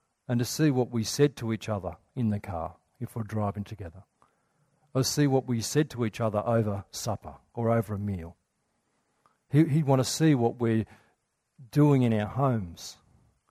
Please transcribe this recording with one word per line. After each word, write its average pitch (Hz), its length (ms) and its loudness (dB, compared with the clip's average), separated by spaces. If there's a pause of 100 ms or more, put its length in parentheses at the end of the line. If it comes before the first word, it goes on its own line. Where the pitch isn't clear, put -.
(280)
and 120 120 0
to 120 60 0
see 151 260 2
what 127 180 0
we 117 140 -2
said 143 340 0
to 113 160 -4
each 110 160 -8
other 90 280 -6 (180)
in 117 140 0
the 104 100 0
car 87 360 -8 (240)
if - 160 -10
we're 113 80 -6
driving 104 400 -4
together, 92 400 -14 (920)
or 131 100 2
see 147 220 2
what 135 220 2
we 120 140 -2
said 147 280 0
to 117 140 -4
each 107 160 -4
other 104 260 0
over 107 460 0
supper - 440 -8 (180)
or 117 160 -2
over 113 240 0
a 98 60 -6
meal. 92 360 -6 (1120)
He, 147 140 6
he'd 156 220 0
want 135 160 4
to - 20 2
see 156 320 2
what 117 240 0
we're 113 260 2 (840)
doing 147 300 6
in 117 120 4
our 104 140 0
homes, 107 680 -4 (540)